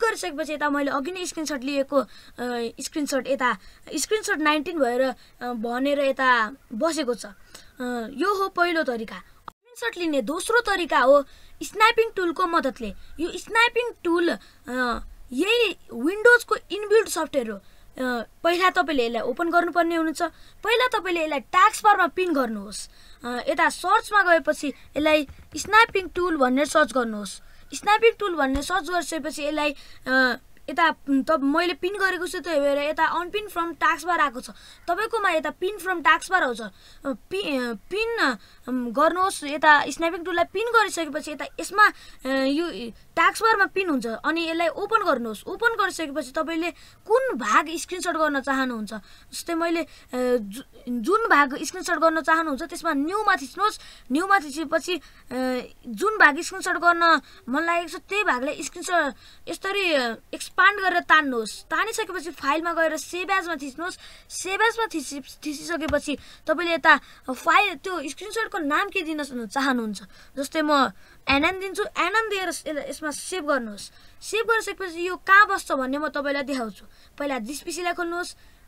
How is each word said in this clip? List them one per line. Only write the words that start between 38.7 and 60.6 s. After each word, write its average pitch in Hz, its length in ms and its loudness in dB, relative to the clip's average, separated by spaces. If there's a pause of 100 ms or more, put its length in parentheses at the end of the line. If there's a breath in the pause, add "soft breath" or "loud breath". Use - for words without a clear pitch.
गर्नुहोस्। 330 520 0
यता 294 480 4
स्न्यापिङ 339 320 -4
टुललाई 339 220 0
पिन 403 220 -4
गरिसकेपछि 339 640 0
यता 277 140 -10 (140)
यसमा, 370 320 4 (340 loud breath)
अ, 262 40 -4
यो 269 600 -2 (260 soft breath)
taskbar-मा 392 480 4
पिन 381 240 -2
हुन्छ। 262 180 0
अनि 320 420 -2
यसलाई 330 180 0
ओपन 403 380 0
गर्नुहोस्। 233 420 -2
ओपन 466 280 0
गरिसकेपछि 311 560 -2
तपाईँले 320 400 -2 (360 loud breath)
कुन 480 300 2
भाग 254 320 2
स्क्रिनसट 339 460 -4
गर्न 302 240 0
चाहनुहुन्छ, 254 540 -4 (400 soft breath)
जस्तै - 220 -6
मैले, 330 280 0
अ, 320 40 -16 (500 loud breath)
जु-, 208 260 -8 (260)
जुन 294 400 0
भाग 285 340 4
स्क्रिनसट 359 320 -4
गर्न 320 260 6
चाहनुहुन्छ 320 420 0
त्यसमा 330 300 -4
न्यूमा 381 420 2
थिच्नुहोस्। 370 440 -2 (320 loud breath)
न्यूमा 392 280 4
थिचेपछि, 302 560 -4
अ, 254 640 -6 (280)
जुन 349 300 -2
भाग 302 220 6
स्क्रिनसट 349 380 -4
गर्न 339 440 4 (280 loud breath)
मन 285 140 0
लागेको 339 340 -2
छ - 40 -14
त्यही 403 220 -2
भागलाई 277 400 -2
स्क्रिनसट 320 500 -2 (340 loud breath)
यसरी, 381 460 -2
अ, 247 200 2 (200)
एक्सपान्ड 381 480 2